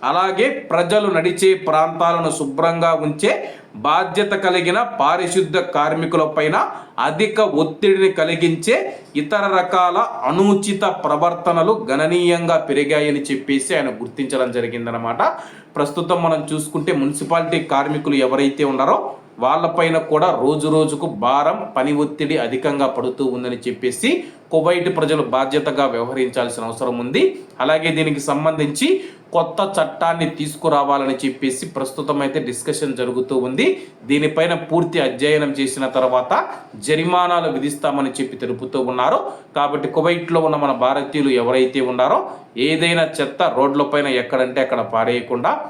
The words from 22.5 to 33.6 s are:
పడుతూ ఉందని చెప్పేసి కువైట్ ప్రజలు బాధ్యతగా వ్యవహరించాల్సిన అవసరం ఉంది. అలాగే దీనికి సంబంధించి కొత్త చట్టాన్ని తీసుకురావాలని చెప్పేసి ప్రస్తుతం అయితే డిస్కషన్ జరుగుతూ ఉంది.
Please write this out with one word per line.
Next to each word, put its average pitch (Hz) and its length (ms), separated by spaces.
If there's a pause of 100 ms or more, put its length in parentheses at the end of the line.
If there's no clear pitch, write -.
పడుతూ 127 260 (120)
ఉందని 123 300
చెప్పేసి 185 460 (420)
కువైట్ 170 440
ప్రజలు 151 260 (120)
బాధ్యతగా 139 580
వ్యవహరించాల్సిన 120 760
అవసరం 120 340
ఉంది. 131 200 (400)
అలాగే 156 340
దీనికి 156 320
సంబంధించి 151 580 (480)
కొత్త 165 240 (180)
చట్టాన్ని 165 500 (120)
తీసుకురావాలని 143 840
చెప్పేసి 131 400 (120)
ప్రస్తుతం 143 500
అయితే 139 140 (100)
డిస్కషన్ 139 500
జరుగుతూ 127 360 (120)
ఉంది. 147 180 (440)